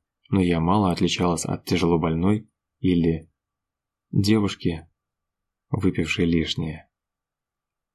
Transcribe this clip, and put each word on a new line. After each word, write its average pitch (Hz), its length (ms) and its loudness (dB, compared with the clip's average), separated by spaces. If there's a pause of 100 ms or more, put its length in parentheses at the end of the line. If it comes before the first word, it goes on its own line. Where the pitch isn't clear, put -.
(300)
но 98 100 2
я 87 200 2
мало 92 320 2
отличалась 85 520 0
от - 200 -6
тяжелобольной 85 840 0 (300)
или 82 500 0 (840)
девушки, 98 760 0 (800)
выпившей 90 560 -2
лишнее. 80 640 -2 (1080)